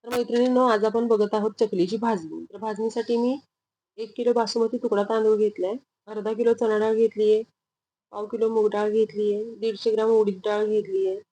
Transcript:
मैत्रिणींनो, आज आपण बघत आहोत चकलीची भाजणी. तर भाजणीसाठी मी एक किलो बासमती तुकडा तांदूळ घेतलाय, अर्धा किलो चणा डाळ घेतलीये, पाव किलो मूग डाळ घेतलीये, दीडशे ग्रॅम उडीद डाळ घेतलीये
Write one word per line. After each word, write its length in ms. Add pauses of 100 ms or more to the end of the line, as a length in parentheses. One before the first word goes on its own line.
(100)
मैत्रिणींनो, 560
आज 180
आपण 220
बघत 280
आहोत 160 (100)
चकलीची 360
भाजणी. 480
तर 120
भाजणीसाठी 600
मी 220 (580)
एक 200
किलो 160
बासमती 460
तुकडा 240
तांदूळ 340
घेतलाय, 360 (340)
अर्धा 260
किलो 220
चणा 240
डाळ 160
घेतलीये, 480 (680)
पाव 160
किलो 220
मूग 220
डाळ 200
घेतलीये, 640
दीडशे 360
ग्रॅम 180
उडीद 360
डाळ 200
घेतलीये 560 (120)